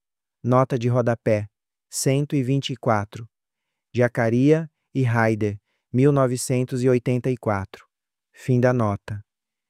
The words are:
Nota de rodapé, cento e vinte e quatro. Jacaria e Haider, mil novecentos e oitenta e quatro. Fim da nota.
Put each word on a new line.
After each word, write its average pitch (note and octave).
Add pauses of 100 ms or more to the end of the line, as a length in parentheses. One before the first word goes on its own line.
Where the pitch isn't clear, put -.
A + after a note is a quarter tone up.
(440)
Nota B2+
de A#2
rodapé, A2+ (420)
cento C#3+
e C#3
vinte C3+
e B2+
quatro. G#2+ (680)
Jacaria B2 (240)
e C3+
Haider, A2+ (340)
mil C3+
novecentos B2+
e C3
oitenta B2+
e B2+
quatro. - (480)
Fim B2
da B2
nota. G#2 (460)